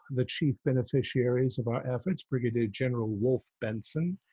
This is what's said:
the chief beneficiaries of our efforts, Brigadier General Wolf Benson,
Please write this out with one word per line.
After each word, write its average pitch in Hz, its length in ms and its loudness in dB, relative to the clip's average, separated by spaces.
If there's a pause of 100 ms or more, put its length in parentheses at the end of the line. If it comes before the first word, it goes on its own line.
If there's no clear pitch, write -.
(100)
the 127 140 0
chief 143 400 0
beneficiaries 127 960 2
of 117 100 -2
our 120 180 -2
efforts, 127 380 -2
Brigadier 120 420 0
General 117 420 -2
Wolf 113 360 0 (160)
Benson, 156 580 -2 (140)